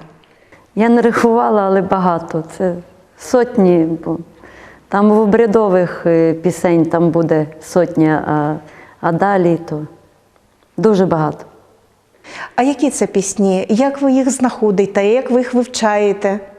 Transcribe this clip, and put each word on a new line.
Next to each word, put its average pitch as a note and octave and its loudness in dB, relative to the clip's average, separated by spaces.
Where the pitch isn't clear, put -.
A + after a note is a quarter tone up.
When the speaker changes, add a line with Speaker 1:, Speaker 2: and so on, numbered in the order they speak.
Speaker 1:
Я A3 2
не A#3 4
рахувала, A#3 2
але F#3+ 2
багато. F3 -2
Це F#3 -2
сотні, F#3+ 2
бо E3 -6
там G#3 2
в G#3 4
обрядових, G#3 2
е, E3 2
пісень E3 0
там E3+ 0
буде D#3+ 0
сотня, D#3 0
а, D3+ -2
а E3+ 0
далі E3+ 0
то D3+ -8
дуже F#3+ 2
багато. D#3 -2
Speaker 2:
А A#3+ 0
які C#4+ 0
це G#3+ -2
пісні? F#3+ -2
Як C4+ 0
ви C#4 2
їх C4 2
знаходите? G3+ 0
Як B3+ 0
ви A#3+ 2
їх B3 -4
вивчаєте? G#3 0